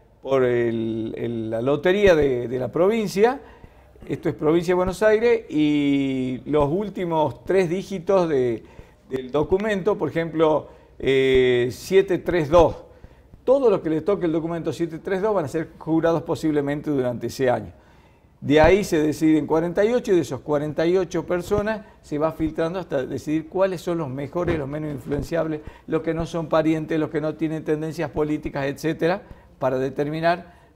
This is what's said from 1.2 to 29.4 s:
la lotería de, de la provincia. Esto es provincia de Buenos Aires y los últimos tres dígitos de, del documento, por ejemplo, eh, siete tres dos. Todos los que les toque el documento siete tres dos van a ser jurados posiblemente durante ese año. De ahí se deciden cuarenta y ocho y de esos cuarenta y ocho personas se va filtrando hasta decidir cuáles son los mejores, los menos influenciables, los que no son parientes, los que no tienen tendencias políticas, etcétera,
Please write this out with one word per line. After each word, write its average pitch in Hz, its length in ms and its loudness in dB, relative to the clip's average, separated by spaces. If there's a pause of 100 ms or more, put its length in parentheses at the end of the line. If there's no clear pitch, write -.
la 113 100 -4
lotería 170 560 4
de, 127 320 0
de 123 100 -4
la 123 140 -4
provincia. 208 680 2 (680)
Esto 143 220 -4
es - 40 -4
provincia 165 380 0
de 180 40 2
Buenos 180 260 -2
Aires 220 480 4
y 139 960 0
los 147 220 2
últimos 170 760 -2
tres 185 240 2
dígitos 185 600 0
de, 123 360 0 (440)
del 127 220 -6
documento, 190 680 0
por 160 120 -2
ejemplo, 156 600 2 (300)
eh, 131 720 4
siete 185 480 2
tres 165 300 0
dos. 151 280 6 (680)
Todos 254 260 4
los 185 100 2
que 160 100 -4
les 156 140 0
toque 180 220 0
el 160 60 0
documento 165 400 -4
siete 160 280 -6
tres 190 200 -4
dos 214 140 0
van 175 100 0
a 135 40 -6
ser 160 280 -6
jurados 160 460 0
posiblemente 147 680 -2
durante 123 360 -2
ese 123 240 0
año. 107 220 -2 (680)
De 139 200 4
ahí 185 220 6
se 175 180 0
deciden 156 460 2
cuarenta 170 380 0
y 226 80 2
ocho 233 200 0
y 180 40 4
de 165 60 4
esos 127 180 -6
cuarenta 151 440 -2
y 175 120 2
ocho 175 300 -2
personas 202 560 -2 (180)
se - 180 -8
va 156 140 0
filtrando 165 480 -4
hasta 143 260 -4
decidir 156 420 -4
cuáles 185 320 -2
son 175 180 -4
los 156 100 -4
mejores, 156 500 -4
los 135 100 -6
menos 151 240 -8
influenciables, 151 680 -4 (260)
los 160 160 -2
que 160 100 -4
no 160 140 -4
son 165 220 -6
parientes, 160 500 0
los 151 120 -2
que 156 100 -2
no 156 140 -4
tienen 156 300 -6
tendencias 156 460 -4
políticas, 151 560 -4
etcétera, 160 560 -2 (380)